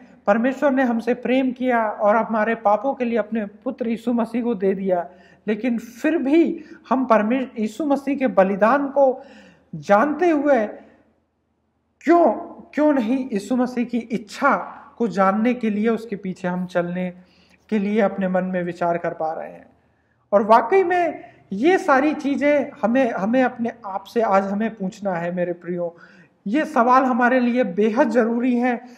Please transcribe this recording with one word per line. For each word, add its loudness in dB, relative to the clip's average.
परमेश्वर 2
ने 2
हमसे -2
प्रेम -2
किया -2
और 2
हमारे 0
पापों 0
के -4
लिए -2
अपने -4
पुत्र -8
यीशु -4
मसीह -2
को -2
दे 0
दिया, -2
लेकिन -2
फिर -2
भी 2
हम 0
परमे-, 0
यीशु -6
मसीह -2
के -2
बलिदान 2
को 0
जानते 2
हुए 2
क्यों, 4
क्यों 2
नहीं -2
यीशु -4
मसीह -2
की -6
इच्छा -2
को -2
जानने 2
के -4
लिए, 0
उसके -4
पीछे -10
हम -4
चलने -4
के 0
लिए 0
अपने 0
मन 0
में -4
विचार -2
कर -4
पा -6
रहे -12
हैं? -20
और 6
वाकई 6
में -2
ये 2
सारी 2
चीज़ें 0
हमें, 2
हमें 0
अपने -2
आप -8
से -4
आज 4
हमें -4
पूछना -6
है, -4
मेरे -2
प्रियो। -6
ये 0
सवाल 4
हमारे 2
लिए 2
बेहद 0
ज़रूरी 0
है -2